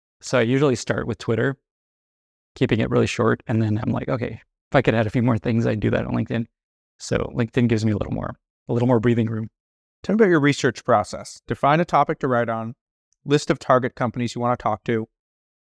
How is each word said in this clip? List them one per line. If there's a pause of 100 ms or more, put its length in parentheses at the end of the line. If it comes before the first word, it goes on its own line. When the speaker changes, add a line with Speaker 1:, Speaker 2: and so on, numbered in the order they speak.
(220)
Speaker 1:
So
I
usually
start
with
Twitter, (1000)
keeping
it
really
short.
And
then
I'm
like,
"Okay,
if
I
could
add
a
few
more
things,
I'd
do
that
on
LinkedIn." (540)
So
LinkedIn
gives
me
a
little
more, (320)
a
little
more
breathing
room. (540)
Speaker 2:
Tell
me
about
your
research
process.
Define
a
topic
to
write
on, (500)
list
of
target
companies
you
wanna
talk
to, (600)